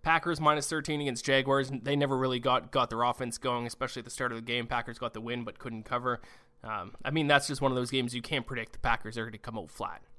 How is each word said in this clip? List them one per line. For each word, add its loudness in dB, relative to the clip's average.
Packers 2
minus 6
thirteen -2
against -2
Jaguars. 4
They 0
never 4
really 2
got, 2
got 4
their 0
offense -2
going, 0
especially -6
at -14
the -16
start -4
of -6
the -8
game. -2
Packers -4
got -6
the -8
win, -6
but -12
couldn't -8
cover. -2
Um, -8
I -2
mean, 2
that's 6
just -2
one 4
of 0
those -2
games 0
you -6
can't -4
predict. -8
The -12
Packers 0
are -4
gonna -10
come -10
out -8
flat. -8